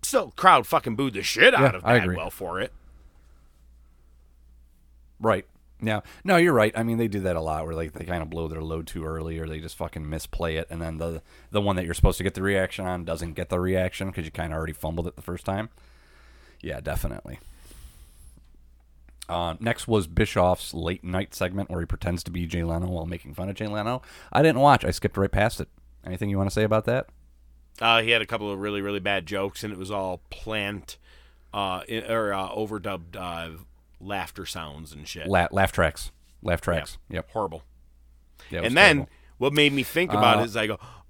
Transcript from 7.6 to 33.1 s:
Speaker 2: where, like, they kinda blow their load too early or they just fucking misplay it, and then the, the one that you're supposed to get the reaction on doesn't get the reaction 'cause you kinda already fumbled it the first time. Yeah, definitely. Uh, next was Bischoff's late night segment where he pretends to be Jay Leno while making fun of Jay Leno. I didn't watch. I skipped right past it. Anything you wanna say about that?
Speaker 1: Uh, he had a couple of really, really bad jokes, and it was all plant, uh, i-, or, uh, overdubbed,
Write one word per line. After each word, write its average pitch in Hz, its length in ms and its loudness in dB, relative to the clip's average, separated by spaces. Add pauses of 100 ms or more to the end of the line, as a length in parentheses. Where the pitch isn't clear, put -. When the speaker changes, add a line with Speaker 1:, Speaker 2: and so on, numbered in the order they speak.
Speaker 2:
where, 82 80 -6
like, 80 180 -4
they 82 120 -10
kinda 85 220 -4
blow 82 220 -6
their 80 140 -6
load 80 240 -6
too 80 180 -10
early 80 340 -6
or 80 100 -6
they 78 120 -8
just 80 160 -12
fucking 82 320 -8
misplay 80 480 -4
it, 82 140 -4
and 82 100 -8
then 82 180 -6
the, 82 240 -6 (280)
the 104 100 2
one 101 160 2
that 90 80 0
you're 82 100 -2
supposed - 240 4
to 90 60 -4
get 95 100 0
the 95 80 -4
reaction 95 440 0
on 90 180 -4
doesn't 82 300 -6
get 87 140 -6
the 90 120 0
reaction 92 520 0
'cause 87 120 -6
you 78 60 -8
kinda 82 240 -6
already 80 200 -4
fumbled 82 320 -4
it - 100 -8
the - 60 -18
first 90 220 -8
time. 101 260 -4 (920)
Yeah, 65 180 -8
definitely. - 580 -6 (1900)
Uh, 85 320 -2
next 117 260 -4
was 107 220 2
Bischoff's 90 680 2
late 85 300 -4
night 92 300 -4
segment 95 360 -4
where 87 100 -4
he 85 60 -4
pretends 87 380 -4
to - 60 -10
be 87 160 -4
Jay 85 180 -2
Leno 82 240 -2
while 82 180 -4
making 85 280 -10
fun 92 140 -6
of 101 60 -6
Jay 107 140 -6
Leno. 107 340 -4 (300)
I 143 100 4
didn't 151 180 6
watch. 139 240 8
I - 60 2
skipped - 260 -2
right 98 140 2
past 104 300 2
it. - 80 -6 (360)
Anything 90 260 -6
you 98 80 0
wanna 98 120 2
say 107 140 2
about 107 220 2
that? 123 220 0 (720)
Speaker 1:
Uh, 117 220 6
he 113 80 0
had 117 100 4
a 107 60 -4
couple 104 260 -4
of 98 60 -4
really, 101 240 -4
really 101 180 -4
bad 95 240 0
jokes, 98 400 -4
and 104 80 -8
it 92 60 -12
was 95 120 -10
all 95 280 -4 (100)
plant, 104 680 -6 (560)
uh, 95 340 -4
i-, 113 220 -6
or, 107 240 0
uh, 95 160 -4
overdubbed, 98 640 -6